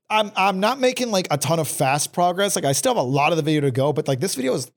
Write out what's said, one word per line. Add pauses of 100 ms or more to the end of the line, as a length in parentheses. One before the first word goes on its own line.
I'm,
I'm
not
making,
like,
a
ton
of
fast
progress.
Like,
I
still
have
a
lot
of
the
video
to
go,
but,
like,
this
video
is,